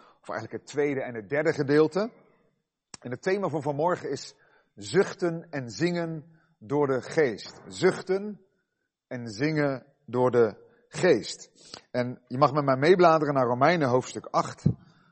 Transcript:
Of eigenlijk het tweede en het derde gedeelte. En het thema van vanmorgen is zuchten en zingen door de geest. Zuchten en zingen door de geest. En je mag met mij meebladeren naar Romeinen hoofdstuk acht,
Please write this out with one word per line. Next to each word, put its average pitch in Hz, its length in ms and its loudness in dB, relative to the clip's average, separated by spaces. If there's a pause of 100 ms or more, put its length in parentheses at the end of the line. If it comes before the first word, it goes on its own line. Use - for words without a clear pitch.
(220)
Of - 80 -16
eigenlijk 113 320 -8
het - 100 -20
tweede 143 300 -2
en 120 140 -10
het 104 140 -12
derde 151 240 0
gedeelte. 151 580 2 (880)
En 123 120 -12
het 127 100 -8
thema 190 260 -2
van 147 140 -4
vanmorgen 147 480 -2
is - 260 -8 (400)
zuchten 165 760 -2
en 131 200 -8
zingen 165 720 -4 (180)
door 139 300 -2
de 131 140 0
geest. 120 640 -2
Zuchten 190 800 -2 (640)
en 120 200 -10
zingen 139 580 -2 (200)
door 123 260 2
de 113 380 2 (240)
geest. 143 560 0 (420)
En 123 360 -4
je 123 100 -8
mag 143 160 4
met 147 100 0
mij 135 140 2
meebladeren 160 560 6
naar 135 120 2
Romeinen 139 420 2
hoofdstuk 123 380 -2
acht, 139 400 -2 (460)